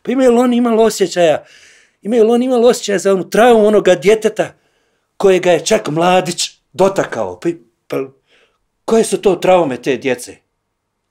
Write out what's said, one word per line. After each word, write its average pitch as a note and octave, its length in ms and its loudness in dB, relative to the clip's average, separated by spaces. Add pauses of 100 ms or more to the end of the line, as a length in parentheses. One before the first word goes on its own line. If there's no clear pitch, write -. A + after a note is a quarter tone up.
Pa - 100 -8
imaju B3+ 200 2
li A#3 80 2
oni B3 180 0
imali A#3 260 2
osjećaja, F3 640 0 (560)
imaju A3 220 0
li A3 80 2
oni A#3+ 140 0
imali B3 200 0
osjećaja G#3 340 0
za G3 140 0
onu F#3 160 -4
traumu A3 380 4
onoga G3 280 2
djeteta F#3 580 -2 (640)
kojega F3+ 340 2
je E3 140 0
čak - 240 -2
mladić F3+ 600 -2 (240)
dotakao? B2 640 -4
Pa, E3+ 100 -6 (380)
pa C3+ 220 -8 (760)
koje A3+ 180 2
su F#3 180 -6
to F#3+ 140 2
traume E3+ 460 0
te C3+ 160 -4
djece? A#2 400 -6 (720)